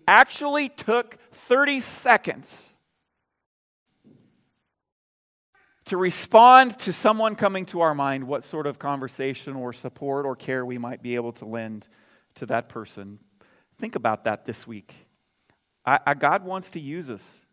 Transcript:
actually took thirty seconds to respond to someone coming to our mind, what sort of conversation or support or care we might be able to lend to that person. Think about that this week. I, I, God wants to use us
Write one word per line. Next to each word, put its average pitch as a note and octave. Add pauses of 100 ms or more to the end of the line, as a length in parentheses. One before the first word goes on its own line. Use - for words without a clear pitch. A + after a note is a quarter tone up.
actually C#4+
took A#3 (140)
thirty C#4
seconds - (3000)
to F#3+
respond A#3
to F#3+
someone A3
coming F#3+
to F3+
our D#3+
mind, C3+
what C3
sort D3+
of C#3
conversation C3+
or B2
support C#3
or C3
care C3
we B2
might A#2+
be A#2+
able A#2+
to -
lend A2 (480)
to B2
that A#2
person. G#2 (600)
Think A3+
about A2+
that G#2+
this -
week. A2 (880)
I, C3
I, C#3+
God D3+
wants F#3
to E3
use D3+
us -